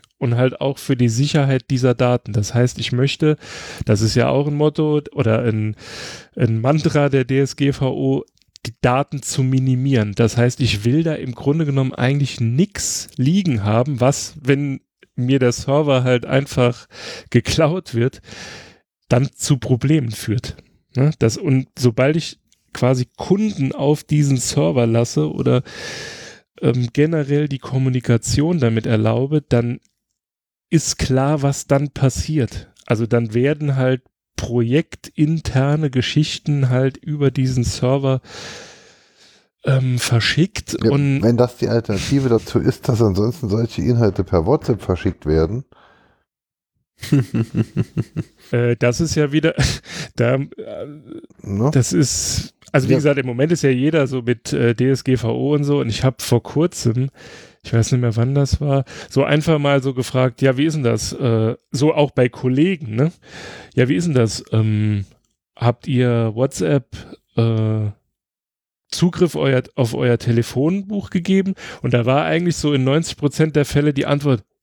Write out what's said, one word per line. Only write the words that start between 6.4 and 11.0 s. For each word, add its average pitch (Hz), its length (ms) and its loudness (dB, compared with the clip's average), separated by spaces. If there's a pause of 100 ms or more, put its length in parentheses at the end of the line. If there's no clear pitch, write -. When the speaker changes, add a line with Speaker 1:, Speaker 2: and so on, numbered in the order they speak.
Speaker 1:
Mantra 143 480 2
der 131 140 2
D 135 160 0
S 139 160 0
G 139 160 0
V 131 200 -2
O, 135 340 -2 (420)
die 113 140 -14
Daten 131 420 -2
zu - 180 -4
minimieren. 131 720 0
Das 117 240 0
heißt, 120 220 2
ich 104 260 0
will 139 160 2